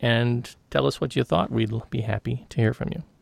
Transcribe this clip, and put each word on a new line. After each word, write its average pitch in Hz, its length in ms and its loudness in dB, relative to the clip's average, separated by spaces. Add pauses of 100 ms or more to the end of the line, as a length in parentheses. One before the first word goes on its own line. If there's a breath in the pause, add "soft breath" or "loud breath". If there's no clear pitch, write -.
and 120 480 2 (220)
tell 139 160 2
us - 120 -2
what - 160 -4
you - 80 2
thought. - 280 0
We'd 113 200 0
l-, 110 200 -6
be 120 100 -4
happy 110 480 -4
to - 80 -8
hear 113 160 4
from - 180 -6
you. 165 120 -8 (180)